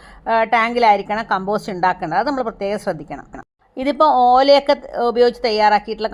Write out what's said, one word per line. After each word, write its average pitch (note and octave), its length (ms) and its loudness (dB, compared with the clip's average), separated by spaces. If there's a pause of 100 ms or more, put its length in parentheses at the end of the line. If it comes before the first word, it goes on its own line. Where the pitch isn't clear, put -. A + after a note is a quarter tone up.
(280)
ആ, A3+ 160 0
ടാങ്കിലായിരിക്കണം A3 880 0
കമ്പോസ്റ്റ് G3+ 400 -4
ഉണ്ടാക്കേണ്ടത്. F3+ 480 -2
അത് A#3 120 -2
നമ്മൾ C4 180 -4
പ്രത്യേകം G3+ 380 -6
ശ്രദ്ധിക്കണം. D#3 400 -10 (500)
ഇതിപ്പോൾ C#4+ 320 0 (120)
ഓലയൊക്കെ C#4 520 4
ത-, C#4+ 140 -4 (220)
ഉപയോഗിച്ച് A#3+ 340 0
തയ്യാറാക്കിയിട്ടുള്ള G#3+ 720 0